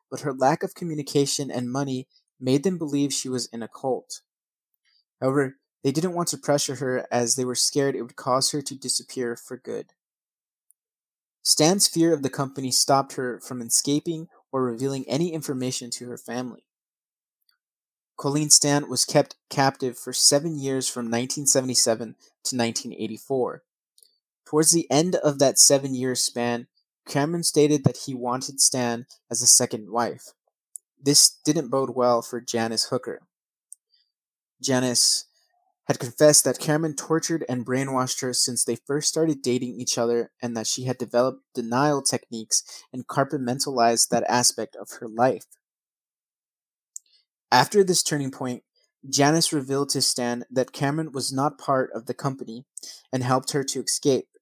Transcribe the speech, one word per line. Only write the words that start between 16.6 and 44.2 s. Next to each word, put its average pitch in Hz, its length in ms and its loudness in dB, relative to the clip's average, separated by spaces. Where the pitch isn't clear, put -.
Colleen 147 320 0
Stan 143 400 4
was 127 160 -2
kept - 300 2
captive 135 480 0
for - 140 -10
seven 151 460 2
years 135 320 -2
from 120 200 -6
nineteen 123 360 -2
seventy-seven 120 680 0
to - 120 -4
nineteen 117 380 -2
eighty-four. 110 720 -6
Towards 156 260 4
the - 180 2
end 170 260 2
of 143 240 0
that 135 200 4
seven-year 131 560 4
span, 120 520 -2
Cameron 165 360 0
stated 147 420 4
that 127 200 0
he 135 80 -8
wanted 127 460 -4
Stan 120 460 0
as 120 100 -4
a 123 60 0
second 110 440 4
wife. 110 420 -4
This 143 280 6
didn't 151 400 -2
bode 131 220 0
well 123 300 2
for 117 200 -8
Janice 113 440 -2
Hooker. - 360 -6
Janice 127 640 2
had - 120 0
confessed 151 440 6
that 127 160 -2
Cameron 156 360 0
tortured 160 520 -2
and 127 180 -4
brainwashed 127 560 -2
her 127 120 -4
since 120 300 0
they 117 120 -2
first 143 320 -2
started 160 340 0
dating 123 380 -2
each - 180 -4
other 117 340 0
and 120 140 -6
that 110 120 -6
she - 160 -4
had 127 140 -2
developed 127 460 0
denial 131 480 0
techniques - 920 -4
and 127 160 -10
compartmentalized 131 1040 2
that 117 180 0